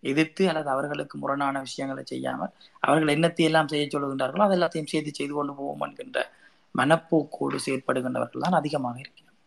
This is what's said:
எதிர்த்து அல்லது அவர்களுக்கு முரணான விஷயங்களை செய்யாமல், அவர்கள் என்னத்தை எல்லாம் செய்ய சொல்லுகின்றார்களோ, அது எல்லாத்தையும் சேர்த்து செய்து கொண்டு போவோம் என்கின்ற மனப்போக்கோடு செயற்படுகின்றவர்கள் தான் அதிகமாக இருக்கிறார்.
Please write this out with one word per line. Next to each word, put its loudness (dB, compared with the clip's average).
எதிர்த்து 0
அல்லது -2
அவர்களுக்கு -4
முரணான -2
விஷயங்களை -8
செய்யாமல், -6
அவர்கள் 6
என்னத்தை 4
எல்லாம் 4
செய்ய 0
சொல்லுகின்றார்களோ, 0
அது 4
எல்லாத்தையும் 0
சேர்த்து -2
செய்து -6
கொண்டு -2
போவோம் -8
என்கின்ற -8
மனப்போக்கோடு 0
செயற்படுகின்றவர்கள் -4
தான் 4
அதிகமாக -4
இருக்கிறார். -20